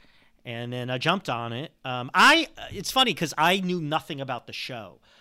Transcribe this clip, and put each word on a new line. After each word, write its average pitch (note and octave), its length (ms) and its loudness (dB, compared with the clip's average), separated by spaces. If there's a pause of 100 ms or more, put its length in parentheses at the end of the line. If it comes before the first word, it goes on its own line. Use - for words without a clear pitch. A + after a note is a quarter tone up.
(460)
And A#2+ 280 -8
then B2 160 -4
I B2+ 80 -2
jumped E3 320 0
on A#2 240 -4
it. C3 180 -8 (140)
Um, B2+ 280 -6
I, C4 360 6 (200)
it's - 220 -10
funny B3+ 220 4
'cause C#3+ 240 -2
I F3 240 4
knew F3+ 180 0
nothing D#3 400 -4
about B2+ 260 -6
the A#2 60 -16
show. G#2 480 -10 (220)